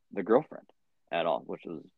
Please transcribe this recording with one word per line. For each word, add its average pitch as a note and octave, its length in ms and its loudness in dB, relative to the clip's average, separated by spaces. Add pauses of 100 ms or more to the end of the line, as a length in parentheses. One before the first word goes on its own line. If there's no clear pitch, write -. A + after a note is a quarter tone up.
(120)
the G2 120 -4
girlfriend A#2+ 420 2 (460)
at E2 140 0
all, D2+ 200 0
which F2+ 180 -10
was E2 160 -8 (180)